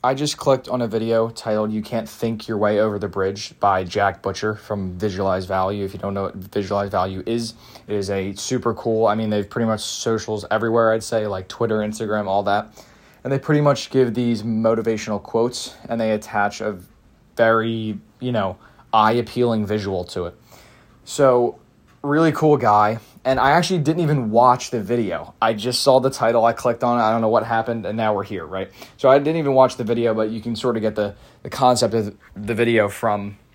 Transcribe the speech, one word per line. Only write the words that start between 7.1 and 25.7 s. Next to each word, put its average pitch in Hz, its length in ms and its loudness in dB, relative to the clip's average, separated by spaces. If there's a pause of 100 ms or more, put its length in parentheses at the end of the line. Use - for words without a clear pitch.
is, 117 300 -4 (320)
it 107 80 -4
is 101 160 -2
a 98 240 -4
super 117 400 -4
cool, 113 320 0
I 107 80 2
mean, 110 160 -2
they've 104 180 -2
pretty 117 160 -2
much 107 160 0
socials 110 680 -4
everywhere, 113 420 2
I'd 113 100 -2
say, 110 220 -2
like 95 220 -8
Twitter, 110 320 -2
Instagram, 107 480 -4
all 104 160 0
that. 101 420 -4 (380)
And 139 100 -2
they 135 60 -2
pretty 147 220 2
much 143 280 0
give 123 240 2
these 117 300 0
motivational 113 800 0
quotes, 120 500 -2 (160)
and 117 100 -4
they 110 120 0
attach 104 500 -2
a 104 160 -6 (580)
very, 113 640 2 (200)
you 127 120 -4
know, 98 280 -2 (340)
eye-appealing 113 720 2
visual 95 380 -4
to 87 220 -8
it. 87 100 -12 (680)
So, 123 540 2 (460)
really 151 280 2
cool 151 260 4
guy. 107 420 4 (280)
And 131 120 2
I 139 140 4
actually 175 260 2
didn't 160 240 0
even 139 260 0
watch 123 400 4
the 117 100 -4
video. 98 640 -4
I 113 140 2
just 117 260 -4